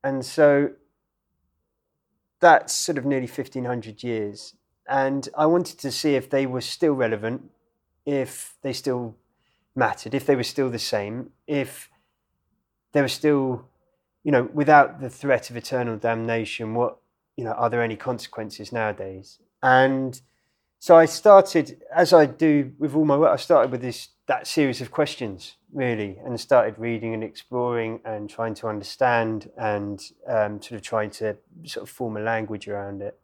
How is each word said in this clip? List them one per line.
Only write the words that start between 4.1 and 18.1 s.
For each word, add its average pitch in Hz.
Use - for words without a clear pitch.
And 135
I 151
wanted 175
to 135
see 147
if 131
they 135
were 127
still 151
relevant, 113
if 139
they 135
still 123
mattered, 120
if 135
they 143
were 123
still 131
the 117
same, 110
if 139
there 143
were 127
still, 135
you 147
know, 127
without 147
the 131
threat 131
of 120
eternal 120
damnation, 113
what, 120
you 123
know, 113
are 117
there 120
any 113
consequences 110